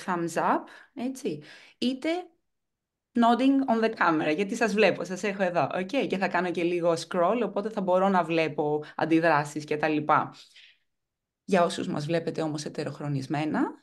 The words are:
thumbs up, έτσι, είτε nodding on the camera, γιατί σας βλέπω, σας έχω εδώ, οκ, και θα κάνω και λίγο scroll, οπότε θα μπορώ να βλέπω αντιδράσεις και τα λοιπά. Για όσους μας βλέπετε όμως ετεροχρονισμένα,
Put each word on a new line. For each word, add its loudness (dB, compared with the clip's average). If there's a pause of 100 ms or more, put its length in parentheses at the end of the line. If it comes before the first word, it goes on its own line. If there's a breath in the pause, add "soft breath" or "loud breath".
thumbs -4
up, 2 (360 loud breath)
έτσι, -8 (360 loud breath)
είτε -2 (1040)
nodding 4
on 2
the 2
camera, 2
γιατί -2
σας 0
βλέπω, 4
σας -8
έχω -2
εδώ, 2
οκ, -2
και -2
θα 0
κάνω -2
και -2
λίγο 2
scroll, 0
οπότε -4
θα -8
μπορώ 4
να 4
βλέπω -2 (120 loud breath)
αντιδράσεις 2
και -4
τα 0
λοιπά. 0 (1120 loud breath)
Για 2
όσους -4
μας -4
βλέπετε -2
όμως -6
ετεροχρονισμένα, -4 (180)